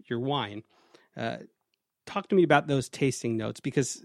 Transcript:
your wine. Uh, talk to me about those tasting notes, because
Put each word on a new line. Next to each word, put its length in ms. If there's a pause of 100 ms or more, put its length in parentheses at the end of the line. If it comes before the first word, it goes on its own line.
your 120
wine. 440 (540)
Uh, 200 (680)
talk 240
to 60
me 80
about 240
those 220
tasting 480
notes, 220
because 460